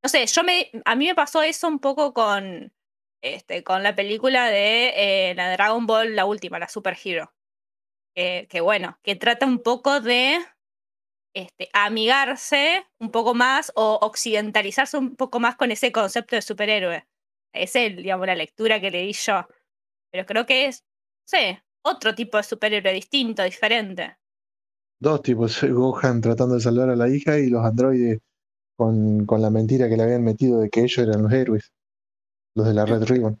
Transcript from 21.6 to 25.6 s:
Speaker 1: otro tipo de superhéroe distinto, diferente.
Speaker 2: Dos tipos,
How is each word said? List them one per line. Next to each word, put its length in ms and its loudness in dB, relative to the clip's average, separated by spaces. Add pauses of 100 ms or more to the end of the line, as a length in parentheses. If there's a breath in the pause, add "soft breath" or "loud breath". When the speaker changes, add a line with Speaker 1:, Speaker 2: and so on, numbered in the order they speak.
Speaker 1:
otro 300 -2
tipo 240 -4
de 40 0
superhéroe 520 -2
distinto, 500 -4
diferente. 720 -4 (840)
Speaker 2:
Dos 240 0
tipos, 380 0